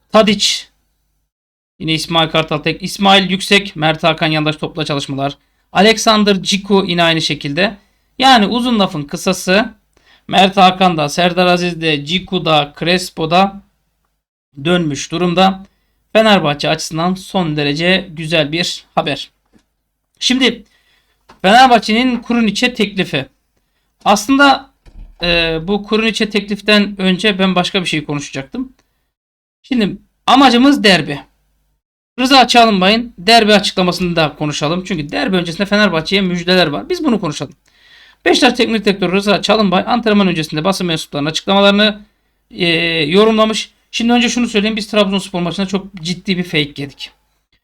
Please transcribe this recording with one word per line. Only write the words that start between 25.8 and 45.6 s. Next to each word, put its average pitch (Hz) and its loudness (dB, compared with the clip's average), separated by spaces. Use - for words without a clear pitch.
Kuruniç'e 220 -2
tekliften 208 -2
önce 185 0
ben 190 0
başka 180 -2
bir 165 -6
şey 151 -4
konuşacaktım. 147 -10
Şimdi 214 -2
amacımız 247 4
derbi. 151 2
Rıza 254 4
Çalınbay'ın 226 2
derbi 214 4
açıklamasını 180 0
da 160 0
konuşalım. 156 -4
Çünkü 156 -6
derbi 254 -2
öncesinde 170 -2
Fenerbahçe'ye 196 0
müjdeler 175 2
var. 143 -6
Biz 349 -4
bunu 233 0
konuşalım. 151 -6
Beşiktaş 294 4
Teknik 226 -2
Direktörü 185 0
Rıza 196 0
Çalınbay 202 2
antrenman 214 2
öncesinde 156 -4
basın 190 -2
mensuplarının 156 -4
açıklamalarını, 202 2
e, 185 -2
yorumlamış. 214 2
Şimdi 233 0
önce 240 2
şunu 240 -2
söyleyeyim. 220 -2
Biz 214 -8
Trabzonspor 196 -2
maçında 185 -4